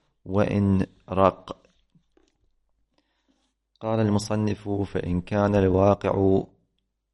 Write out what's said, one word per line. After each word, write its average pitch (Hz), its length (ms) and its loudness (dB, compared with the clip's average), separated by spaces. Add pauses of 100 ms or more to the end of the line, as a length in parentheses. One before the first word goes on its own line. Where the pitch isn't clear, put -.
(240)
وإن 98 600 0 (240)
رق". 92 460 0 (2250)
قال 110 200 -2
المصنف: 104 680 -2
"فإن 98 520 -4
كان 101 340 0
الواقع 95 880 2 (720)